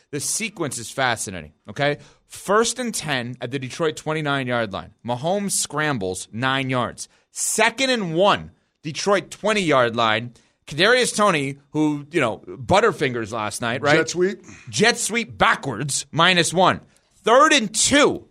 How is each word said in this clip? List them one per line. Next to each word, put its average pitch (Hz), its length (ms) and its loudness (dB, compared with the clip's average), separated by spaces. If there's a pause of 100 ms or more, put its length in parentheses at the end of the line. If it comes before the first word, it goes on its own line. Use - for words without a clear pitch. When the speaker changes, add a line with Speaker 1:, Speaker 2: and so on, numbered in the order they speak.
(120)
Speaker 1:
The 143 100 -6
sequence 165 560 -6
is 113 120 -12
fascinating, 110 600 -4 (180)
okay? 143 280 -2 (300)
First 226 520 0
and 240 160 -6
ten 127 460 -6
at 120 100 -8
the 135 80 -4
Detroit 156 380 -4
twenty-nine-yard 135 760 -2
line. 82 200 -10 (140)
Mahomes 170 460 -2
scrambles 131 800 -4
nine 131 380 -2
yards. 120 400 -4 (220)
Second 233 580 -2
and 196 260 -2
one, 160 360 2 (320)
Detroit 175 480 -2
twenty-yard 156 680 2
line. 117 340 0 (360)
Kadarius 220 480 2
Toney, 147 420 0 (140)
who, 151 400 0
you 170 80 0
know, 113 280 0
butterfingers 127 840 0
last 107 300 -6
night, 123 220 -4
right? 147 140 4
Speaker 2:
Jet 160 120 0
sweep. 185 320 -2 (260)
Speaker 1:
Jet 208 300 2
sweep 233 400 -4
backwards, 143 760 -2
minus 175 400 4
one. 160 300 2 (420)
Third 277 300 6
and 233 180 2
two 233 580 2